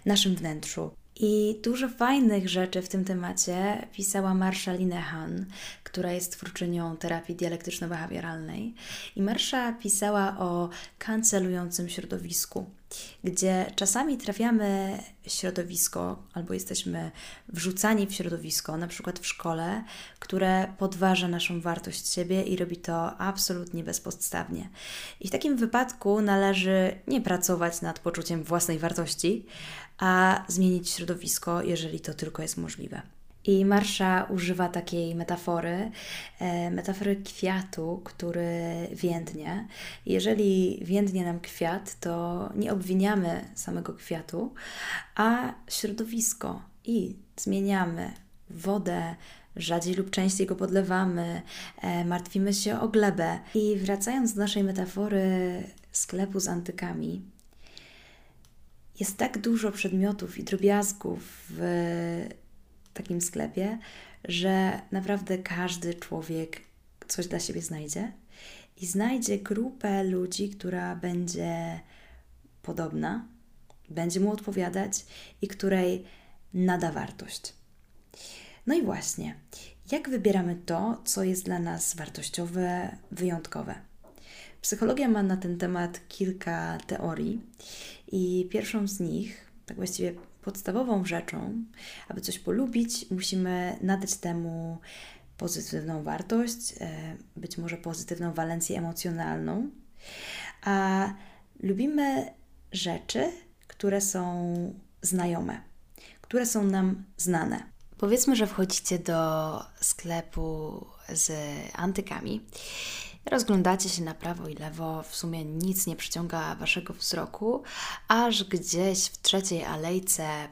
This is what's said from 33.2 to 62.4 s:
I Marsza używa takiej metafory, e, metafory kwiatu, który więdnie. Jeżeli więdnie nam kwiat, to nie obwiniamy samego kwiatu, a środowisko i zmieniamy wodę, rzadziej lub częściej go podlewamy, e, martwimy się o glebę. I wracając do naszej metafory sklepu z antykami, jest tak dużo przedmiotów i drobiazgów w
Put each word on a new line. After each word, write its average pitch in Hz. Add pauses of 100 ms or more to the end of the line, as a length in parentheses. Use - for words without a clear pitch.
I 196
Marsza 196
używa 180
takiej 170
metafory, 170 (480)
e, 175
metafory 190
kwiatu, 190
który 170 (440)
więdnie. 165 (380)
Jeżeli 190
więdnie 190
nam 175
kwiat, 170
to 175
nie 208
obwiniamy 185
samego 175
kwiatu, - (640)
a 233 (160)
środowisko 220 (240)
i 226 (220)
zmieniamy 190 (360)
wodę, 175 (400)
rzadziej 170
lub 190
częściej 190
go 185
podlewamy, 180 (400)
e, 175
martwimy 185
się 208
o 220
glebę. 185 (160)
I 214
wracając 202
do 202
naszej 202
metafory 190 (680)
sklepu 196
z 185
antykami, 175 (1800)
jest -
tak 254
dużo 214
przedmiotów 190
i -
drobiazgów 196 (300)
w 165 (1300)